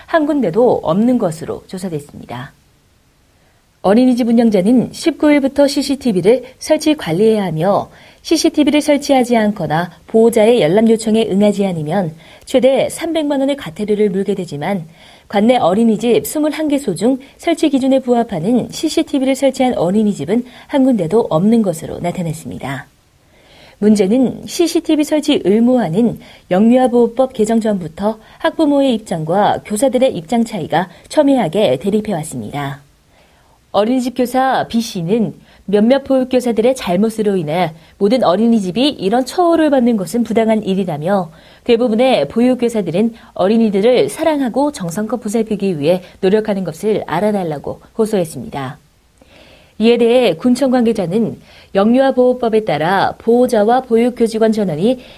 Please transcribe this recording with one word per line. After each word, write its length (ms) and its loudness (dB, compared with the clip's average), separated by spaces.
한 180 0
군데도 580 2
없는 360 0
것으로 480 -6
조사됐습니다. 840 -12
어린이집 460 2
운영자는 640 2
십구 400 0
일부터 340 2
씨씨티비를 800 0
설치 360 0
관리해야 500 0
하며 460 -2
씨씨티비를 580 2
설치하지 560 2
않거나 540 -2
보호자의 560 4
열람 260 4
요청에 400 2
응하지 380 2
않으면 480 -4
최대 440 2
삼백만 520 -4
원의 160 -2
과태료를 540 -2
물게 260 -2
되지만 480 -6
관내 300 2
어린이집 680 2
스물한 440 -4
개소 260 -2
중 240 -2
설치 320 0
기준에 280 2
부합하는 720 -2
씨씨티비를 640 -2
설치한 400 0
어린이집은 680 0
한 160 2
군데도 460 2
없는 320 2
것으로 360 -6
나타났습니다. 880 -8
문제는 680 2
씨씨티비 560 0
설치 400 0
의무화는 800 2
영유아보호법 800 2
개정 280 0
전부터 600 -4
학부모의 560 0
입장과 720 -2
교사들의 500 0
입장 300 -2
차이가 440 -4
첨예하게 720 2
대립해왔습니다. 1040 -6
어린이집 440 -2
교사 520 0
B 140 -2
씨는 520 -4
몇몇 400 2
보육교사들의 720 0
잘못으로 600 -2
인해 360 -2
모든 260 2
어린이집이 680 2
이런 360 -2
처우를 460 2
받는 260 2
것은 280 -4
부당한 380 0
일이라며 680 -2
대부분의 640 2
보육교사들은 840 0
어린이들을 800 2
사랑하고 600 -2
정성껏 500 -6
보살피기 560 -2
위해 240 0
노력하는 440 0
것을 420 -4
알아달라고 720 -4
호소했습니다. 840 -4
이에 180 4
대해 380 2
군청 360 0
관계자는 720 -2
영유아보호법에 920 2
따라 520 0
보호자와 640 2
보육교직원 720 0
전원이 480 -2